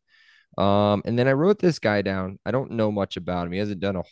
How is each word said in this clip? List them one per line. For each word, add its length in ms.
Um, 480
and 120
then 100
I 60
wrote 260
this 200
guy 220
down. 440
I 60
don't 200
know 200
much 260
about 300
him. 60
He 60
hasn't 220
done 140
a 160